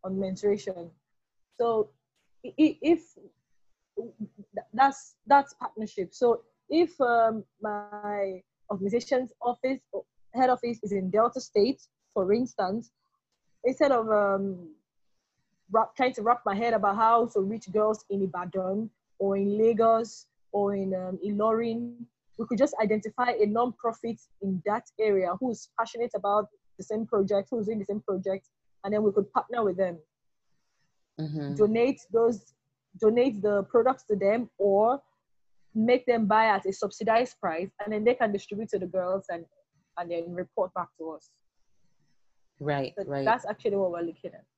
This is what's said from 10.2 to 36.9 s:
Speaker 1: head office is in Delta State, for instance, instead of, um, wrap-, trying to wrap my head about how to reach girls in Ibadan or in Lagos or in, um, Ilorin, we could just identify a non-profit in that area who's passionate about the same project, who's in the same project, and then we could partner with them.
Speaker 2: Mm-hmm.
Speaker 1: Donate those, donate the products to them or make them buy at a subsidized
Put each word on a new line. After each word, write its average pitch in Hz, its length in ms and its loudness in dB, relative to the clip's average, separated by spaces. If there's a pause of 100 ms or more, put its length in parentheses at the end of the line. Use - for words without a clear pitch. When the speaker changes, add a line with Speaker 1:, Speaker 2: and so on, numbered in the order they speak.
Speaker 1:
head 254 160 4
office 240 340 -2
is 196 80 -6
in 185 180 -2
Delta 226 320 2
State, 220 400 0 (320)
for 190 200 0
instance, 220 580 -2 (720)
instead 269 280 2
of, 220 180 2
um, 196 600 0 (1000)
wrap-, 226 240 0
trying 254 180 0
to 226 80 -10
wrap 240 240 2
my 196 100 0
head 233 180 0
about 202 220 2
how 233 320 4
to 208 140 -2
reach 202 300 -6
girls 214 380 0
in 196 140 -2
Ibadan 185 680 -4 (280)
or 196 200 0
in 202 200 0
Lagos 226 680 2 (240)
or 202 240 0
in, 190 180 -4
um, 185 320 -6
Ilorin, 226 720 -2 (420)
we 226 100 -6
could 233 100 -2
just 277 240 2
identify 214 500 0
a 208 140 2
non-profit 226 720 -4 (220)
in 190 240 -4
that 214 200 -2 (140)
area 190 400 2
who's 247 380 -4
passionate 233 380 -4
about 202 320 0 (300)
the 190 60 -14
same 220 220 -4
project, 196 460 0
who's 220 160 -2
in 220 120 -4
the 196 60 -6
same 208 140 -6
project, 190 480 -6 (360)
and 202 100 -4
then 214 100 0
we 202 80 4
could 202 220 0
partner 233 320 -2
with 180 100 0
them. 175 220 -2 (1200)
Speaker 2:
Mm-hmm. 147 360 -4
Speaker 1:
Donate 226 440 2 (140)
those, 226 400 0 (480)
donate 226 400 2
the 202 220 2
products 254 400 2
to 214 120 -2
them 202 420 0
or 208 440 2 (760)
make 247 300 2
them 226 200 2
buy 214 200 4
at 196 200 2
a 190 60 -2
subsidized 220 680 0